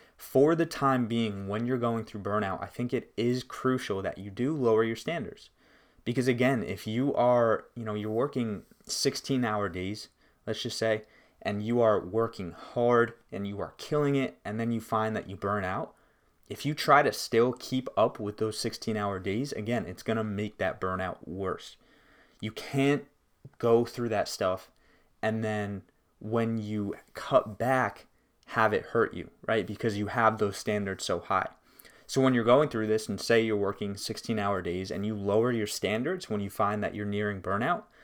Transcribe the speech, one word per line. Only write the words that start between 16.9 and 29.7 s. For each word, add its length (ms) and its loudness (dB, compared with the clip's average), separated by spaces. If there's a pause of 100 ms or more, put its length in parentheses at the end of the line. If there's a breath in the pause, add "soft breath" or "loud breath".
to 80 2
still 420 2
keep 440 -6
up 220 2
with 180 -6
those 220 -2
sixteen-hour 600 -4
days, 320 -2
again, 340 -2
it's 180 -12
gonna 200 0
make 340 -4
that 220 -2
burnout 460 -2
worse. 500 -6 (640 soft breath)
You 120 -6
can't 540 0 (520)
go 260 6
through 260 -4
that 180 0
stuff 440 -2 (500 soft breath)
and 220 0
then 400 -4 (360)
when 380 0
you 380 -4 (180)
cut 440 0
back, 500 0 (400)
have 260 2
it 140 0
hurt 260 0
you, 160 -10 (160)
right? 220 0
Because 300 -2